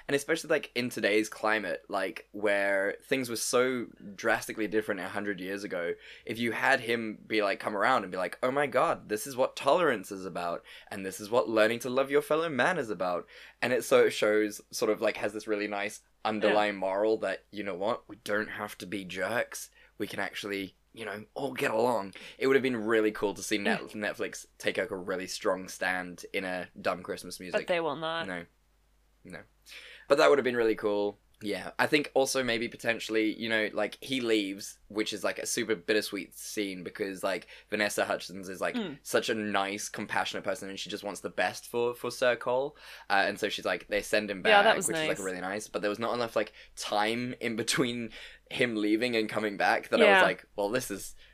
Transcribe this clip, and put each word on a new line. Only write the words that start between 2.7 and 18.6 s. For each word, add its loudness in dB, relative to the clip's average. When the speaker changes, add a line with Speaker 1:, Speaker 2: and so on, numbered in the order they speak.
Speaker 1:
things 0
were -4
so 2
drastically 0
different 0
a -4
hundred -4
years -6
ago, -2
if -6
you -2
had 2
him -2
be 2
like, 0
come -4
around 4
and -8
be -6
like, -2
"Oh 2
my 2
God, 0
this -4
is -10
what 0
tolerance 2
is -8
about, -4
and -8
this -8
is -10
what 2
learning 6
to -6
love 0
your 4
fellow 0
man 4
is -2
about." -2
And 2
it 2
so, 8
it 6
shows, 2
sort 2
of, 2
like, 2
has -2
this -8
really 0
nice -4
underlying 2
Speaker 2:
Yeah. -8
Speaker 1:
moral 2
that, -2
you -8
know -4
what, -2
we -16
don't -2
have -8